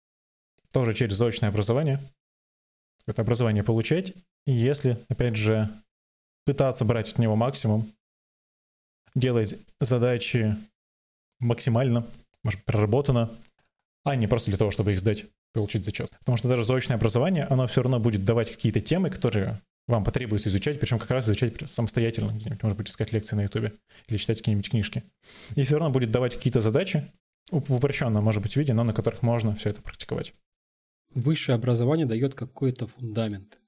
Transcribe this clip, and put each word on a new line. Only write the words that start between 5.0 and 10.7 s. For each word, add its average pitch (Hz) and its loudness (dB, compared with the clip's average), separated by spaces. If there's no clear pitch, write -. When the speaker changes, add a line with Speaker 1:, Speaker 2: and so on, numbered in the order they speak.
Speaker 1:
опять 120 0
же, 107 2
пытаться 135 0
брать 110 0
от - -2
него 110 4
максимум, 110 0
делать 120 0
задачи 120 0